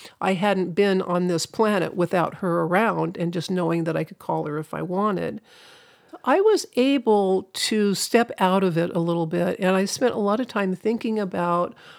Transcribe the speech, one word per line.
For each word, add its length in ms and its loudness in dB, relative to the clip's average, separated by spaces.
I 140 0
hadn't 360 0
been 300 2
on 260 0
this 180 0
planet 500 0
without 400 0
her 260 -2
around 560 0
and 160 -2
just 160 -6
knowing 360 0
that 120 -2
I 60 -2
could 160 -14
call 260 -4
her 140 -6
if 140 -10
I 100 -4
wanted. 580 -4
I 180 2
was 240 4
able 800 2
to 420 2
step 440 0
out 240 4
of 140 2
it 180 0
a 40 0
little 260 0
bit, 340 0
and 160 2
I 100 2
spent 280 0
a 60 -4
lot 200 0
of 80 -2
time 280 -2
thinking 440 -2
about 560 -2